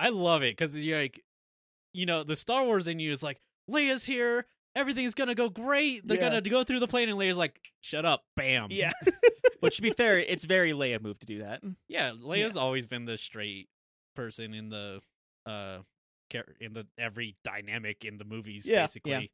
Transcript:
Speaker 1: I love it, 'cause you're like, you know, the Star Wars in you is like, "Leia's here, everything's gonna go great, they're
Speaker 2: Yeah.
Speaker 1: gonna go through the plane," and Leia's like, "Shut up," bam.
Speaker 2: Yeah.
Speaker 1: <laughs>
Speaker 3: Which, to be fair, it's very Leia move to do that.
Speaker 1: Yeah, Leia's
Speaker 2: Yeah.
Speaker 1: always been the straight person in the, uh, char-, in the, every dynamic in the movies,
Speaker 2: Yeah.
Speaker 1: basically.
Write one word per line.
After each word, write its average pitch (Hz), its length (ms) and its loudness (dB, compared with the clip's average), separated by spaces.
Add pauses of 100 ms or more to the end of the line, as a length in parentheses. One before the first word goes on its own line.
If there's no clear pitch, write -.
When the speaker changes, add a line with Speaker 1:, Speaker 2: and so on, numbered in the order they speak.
Speaker 1:
I 170 80 4
love 175 340 4
it, 117 140 2
'cause 139 180 -2
you're 156 240 -2
like, 139 240 -4 (720)
you 180 140 -4
know, 165 160 0
the 151 120 -4
Star 254 300 0
Wars 202 240 2
in 165 100 -4
you 156 140 -2
is 135 100 -4
like, 143 160 -6 (320)
"Leia's 269 360 2
here, 240 400 0 (280)
everything's 262 400 0
gonna 254 200 0
go 226 160 2
great, 254 580 0
they're 202 80 2
Speaker 2:
Yeah. 240 140 4
Speaker 1:
gonna 226 100 2
go 233 240 2
through 254 160 0
the 240 80 2
plane," 240 220 2
and 202 80 -2
Leia's 190 180 2
like, 170 240 -2 (220)
"Shut 156 240 -4
up," 151 180 2 (120)
bam. 131 340 2
Speaker 2:
Yeah. 165 220 0 (100)
Speaker 1:
<laughs> - 580 6
Speaker 3:
Which, - 160 4
to 202 60 -2
be 220 80 4
fair, 214 280 6
it's 175 280 0
very 175 260 6
Leia 135 260 0
move 107 200 -6
to - 80 -18
do 107 140 -8
that. 107 200 -10 (280)
Speaker 1:
Yeah, 135 240 -2
Leia's 175 440 -4
Speaker 2:
Yeah. 143 60 0
Speaker 1:
always 131 240 0
been 120 180 -8
the 113 140 -6
straight 104 500 -10 (460)
person 113 400 -10
in 110 160 -12
the, 101 320 -10 (420)
uh, 101 360 -10 (520)
char-, - 260 -10
in 110 140 -14
the, 110 140 -12 (100)
every 113 480 -8
dynamic 104 580 -8
in 107 140 -12
the 104 80 -16
movies, 107 420 -10
Speaker 2:
Yeah. 175 180 4
Speaker 1:
basically. 135 500 -6